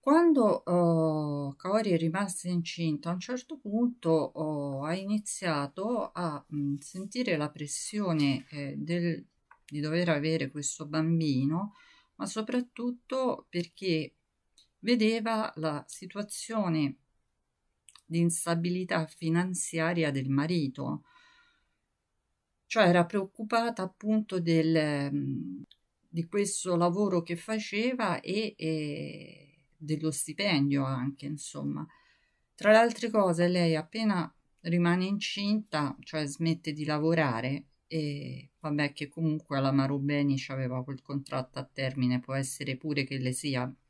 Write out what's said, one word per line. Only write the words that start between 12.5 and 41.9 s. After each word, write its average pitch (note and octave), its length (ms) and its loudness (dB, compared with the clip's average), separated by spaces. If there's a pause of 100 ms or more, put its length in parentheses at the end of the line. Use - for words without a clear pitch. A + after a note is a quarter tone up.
perché E3+ 680 -2 (640)
vedeva A3 760 2
la D#3 300 -4
situazione F#3 1120 -2 (1040)
di E3 140 -2
instabilità E3+ 880 0
finanziaria E3 1040 0
del C3+ 180 -2
marito. C#3 760 -2 (1600)
Cioè G3+ 220 6
era F3 180 8
preoccupata A3 760 -2
appunto G#3 560 -2
del, D#3+ 720 2
mm, C#3+ 520 -4 (480)
di E3 160 -4
questo F#3+ 500 -2
lavoro F3 460 2
che E3+ 140 -4
faceva A3 840 -2
e, G#3 380 -4
e D3+ 880 -6 (400)
dello D#3 260 -2
stipendio C#3+ 720 0
anche, C3+ 420 -4
insomma. D3 600 -8 (680)
Tra G3+ 160 2
le G#3+ 80 10
altre A#3 320 2
cose, F3+ 380 4
lei E3+ 280 4
appena F#3 560 -2 (300)
rimane F3 420 2
incinta, G3+ 960 -2
cioè D3+ 260 -4
smette D#3+ 460 -2
di D3+ 120 -6
lavorare, D3 840 0 (200)
e C#3+ 640 -6 (100)
vabbè D3 320 -2
che D3 160 -10
comunque D3+ 500 -2
alla C3+ 140 2
Marubeni C#3 680 2
c'aveva C3 440 -4
quel C3+ 200 -10
contratto C#3 560 -6
a C3+ 120 -8
termine, B2+ 500 0